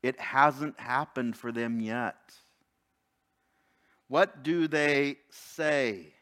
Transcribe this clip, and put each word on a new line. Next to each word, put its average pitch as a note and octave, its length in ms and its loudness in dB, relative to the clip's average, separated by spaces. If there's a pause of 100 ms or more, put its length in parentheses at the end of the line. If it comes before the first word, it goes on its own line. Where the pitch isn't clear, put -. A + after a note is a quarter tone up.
It B2+ 160 -2
hasn't C#3+ 640 2
happened B2 560 -4
for A#2+ 160 -8
them A#2 280 -4
yet. A2+ 360 -4 (1900)
What D#3 360 2
do D#3+ 260 2
they D3 500 2 (100)
say? B2 920 -4